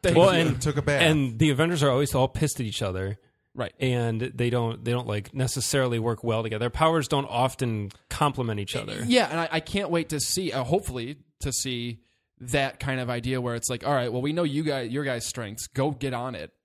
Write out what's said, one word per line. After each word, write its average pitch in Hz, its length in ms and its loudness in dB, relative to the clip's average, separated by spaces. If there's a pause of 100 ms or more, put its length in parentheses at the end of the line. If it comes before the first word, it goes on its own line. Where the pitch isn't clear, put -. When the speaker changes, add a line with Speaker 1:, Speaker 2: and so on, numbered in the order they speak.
Speaker 1:
Thank 175 140 4
Speaker 2:
Well, 185 180 10
Speaker 1:
you. 165 140 4
Speaker 2:
and - 140 0
Speaker 3:
Took 147 160 0
a 143 40 -2
bath. 147 200 2
Speaker 2:
and 143 360 4
the 156 120 6
Avengers 156 320 2
are 143 80 6
always 131 240 2
all 131 140 4
pissed - 320 -2
at 120 40 -2
each 104 160 -4
other. 95 380 -4 (360)
Speaker 1:
Right. 120 240 -6
Speaker 2:
And 120 440 0
they 123 260 -2
don't, 117 340 0
they 117 100 -2
don't, 123 140 -2
like, 104 280 -4
necessarily 127 640 0
work 113 260 -2
well 113 180 0
together. 110 180 -4
Their 120 100 -2
powers 160 380 2
don't 139 180 0
often 113 640 -2 (180)
complement 131 500 0
each 98 160 -6
other. 104 320 -6
Speaker 1:
Yeah, 240 240 4
and 160 80 -4
I, 165 140 -2
I 160 80 0
can't 196 300 -4
wait 165 200 0
to 151 100 -4
see, 180 320 -2
uh, 127 120 -2
hopefully, 131 540 -2 (220)
to 139 120 -4
see 120 480 -4 (420)
that 135 380 0
kind 131 200 -2
of 123 100 -4
idea 123 280 -2
where 123 160 -2
it's 117 140 -4
like, 120 180 -4
"All 143 60 2
right, 123 180 2
well, 123 120 -2
we 151 100 0
know 170 120 0
you 147 180 0
guys, 135 280 -2
your 139 140 -2
guys' 123 220 -4
strengths. 110 400 -8
Go 135 240 0
get 135 240 -4
on 123 200 -6
it. 80 160 -10 (140)